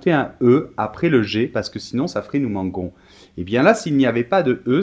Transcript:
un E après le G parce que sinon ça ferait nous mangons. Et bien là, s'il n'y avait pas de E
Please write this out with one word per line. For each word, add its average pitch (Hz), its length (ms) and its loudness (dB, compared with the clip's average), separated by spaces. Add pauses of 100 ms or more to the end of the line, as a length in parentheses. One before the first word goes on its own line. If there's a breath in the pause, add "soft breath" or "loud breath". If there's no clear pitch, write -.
un 151 260 0 (100)
E 131 340 4
après 107 320 -4
le 139 140 4
G 107 240 -2
parce 110 240 -6
que - 80 -12
sinon 120 280 -6
ça - 160 -6
ferait - 160 -6
nous 139 100 -2
mangons. 92 440 -6 (440 soft breath)
Et 90 80 -8
bien 104 180 -2
là, 190 120 6
s'il 151 220 -2
n'y 135 100 4
avait 117 180 0
pas 190 180 0
de 127 240 0
E 131 160 2